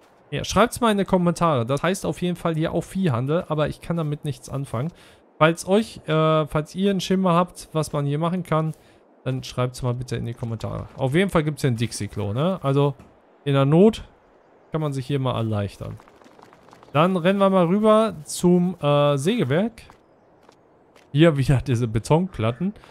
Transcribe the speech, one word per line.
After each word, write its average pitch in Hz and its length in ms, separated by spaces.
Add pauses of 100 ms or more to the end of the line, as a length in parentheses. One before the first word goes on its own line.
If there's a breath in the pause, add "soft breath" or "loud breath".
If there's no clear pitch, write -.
(320)
ja, 147 120
schreibt's - 380
mal 226 100
in 202 60
die 196 80
Kommentare. 170 600
Das 139 160
heißt 185 240
auf - 160
jeden 175 140
Fall 165 180
hier 156 180
auch 165 100
Viehhandel, 151 680
aber 151 180
ich - 140
kann 170 160
damit 147 280
nichts - 240
anfangen. 139 420 (460 loud breath)
Falls 165 300
euch, 214 300 (100)
äh, 156 400
falls 156 260
ihr 190 160
einen 190 120
Schimmer 185 340
habt, - 360
was 156 220
man 143 140
hier 143 100
machen 170 240
kann, 160 320 (500 soft breath)
dann 131 200
schreibt's 123 400
mal 123 100
bitte 123 220
in 117 100
die 117 80
Kommentare. 110 540 (100)
Auf 131 160
jeden 190 160
Fall 165 140
gibt's 151 180
hier 143 80
ein 117 60
Dixie-Klo, 104 580
ne? 165 300
Also, 139 320 (480)
in 143 100
der 135 120
Not 180 380 (680)
kann 156 100
man 147 120
sich 135 120
hier 143 140
mal 127 160
erleichtern. 107 640 (920)
Dann 175 240
rennen 185 220
wir 196 140
mal 185 140
rüber 214 580
zum, 180 560
äh, 143 380
Sägewerk. 180 640 (1300)
Hier 151 260
wieder 131 240
diese 123 260
Betonplatten. 143 840 (180 loud breath)